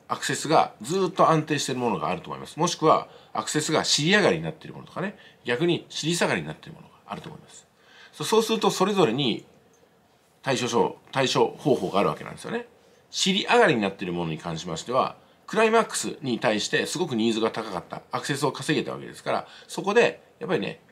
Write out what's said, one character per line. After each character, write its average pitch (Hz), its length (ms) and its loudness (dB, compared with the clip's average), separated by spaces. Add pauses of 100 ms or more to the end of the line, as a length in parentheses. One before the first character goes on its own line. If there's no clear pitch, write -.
ア 120 80 -4
ク - 100 -8
セ 143 80 0
ス - 140 -6
が 151 240 4 (100)
ず 180 240 0
っ 170 40 -4
と 151 200 4
安 156 140 4
定 151 140 -2
し - 80 -2
て 139 60 -4
い - 40 -2
る 127 40 -4
も 120 100 2
の 95 80 0
が 76 100 -4
あ 87 60 -2
る 85 60 -6
と - 80 -16
思 71 80 -8
い 65 40 -12
ま 67 60 -12
す。 - 120 -14
も 160 80 2
し - 100 -2
く 156 100 0
は、 127 220 4 (240)
ア 107 120 -4
ク - 60 -6
セ 151 100 2
ス 160 120 -2
が 123 120 2
尻 156 300 4
上 208 80 6
が 143 80 6
り 85 80 0
に - 40 -6
な 80 80 -4
っ - 20 -12
て - 120 -20
い - 40 -16
る - 60 -16
も - 60 -14
の - 60 -20
と - 60 -20
か - 80 -10
ね、 196 160 -8 (280)
逆 123 220 0
に 165 220 0
尻 165 280 -4
下 196 100 2
が 143 80 0
り 95 60 -2
に 76 60 -8
な 78 60 -8
っ - 40 -10
て - 100 -20
い - 40 -16
る 80 40 -18
も - 80 -20
の - 60 -20
が - 60 -20 (120)
あ 101 80 -10
る - 80 -12
と 85 60 -16
思 - 100 -16
い - 20 -20
ま - 80 -20
す。 - 180 -20 (460)
そ-、 - 120 -8
そ 220 140 4
う 226 40 6
す 226 100 0
る 214 80 0
と、 202 100 4
そ - 140 2
れ 208 80 2
ぞ 190 140 6
れ 110 60 0
に 120 320 -2 (1000)
対 131 160 0
処 123 80 -2
し 113 80 -2
ょ-、 95 220 2 (160)
対 135 160 0
処 - 300 2
方 139 180 2
法 90 140 -4
が 95 100 2
あ - 20 4
る 85 60 2
わ 76 80 -2
け - 80 -14
な - 60 -12
ん - 40 -12
で - 60 -16
す - 40 -16
よ - 60 -10
ね。 233 160 -6 (440)
尻 190 340 0
上 233 140 4
が 233 100 8
り 156 80 4
に 110 40 0
な 98 100 0
っ - 20 -10
て - 120 -10
い - 20 -4
る 87 60 -4
も 87 120 -2
の 82 60 -4
に 80 80 -6
関 82 200 -6
し 85 100 -10
ま 82 80 -4
し - 60 -8
て 120 100 -8
は、 123 240 0 (300)
ク - 100 -4
ラ 220 80 6
イ 220 60 4
マ 226 100 6
ッ 208 40 0
ク - 140 -6
ス - 240 -6
に 120 160 -2
対 107 220 0
し - 80 -4
て 107 180 0
す - 120 -6
ご 170 100 -2
く 131 80 -4
ニ 110 120 2
ー 117 40 2
ズ 110 80 -2
が 110 100 2
高 110 200 -8
か 92 80 -6
っ 82 100 -8
た、 - 220 -14
ア 127 100 -4
ク - 60 -8
セ 143 100 -2
ス 135 100 -2
を 127 60 0
稼 143 260 -2
げ 101 60 -2
た 65 80 -8
わ 67 60 -10
け 127 80 -14
で - 80 -16
す - 80 -18
か 131 100 -4
ら、 101 140 -4 (220)
そ - 140 -8
こ 196 120 -2
で 226 280 4 (160)
や - 80 -8
っ - 20 -8
ぱ 180 80 0
り - 40 -2
ね、 - 200 -8 (100)